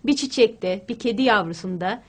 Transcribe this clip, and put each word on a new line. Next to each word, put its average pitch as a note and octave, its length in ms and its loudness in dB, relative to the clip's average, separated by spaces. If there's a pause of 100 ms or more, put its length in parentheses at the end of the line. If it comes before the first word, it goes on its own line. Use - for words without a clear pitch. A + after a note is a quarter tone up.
Bir C#4 120 2
çiçekte, G#3+ 720 0
bir A3+ 100 -6
kedi A#3+ 240 -2
yavrusunda, F#3 880 0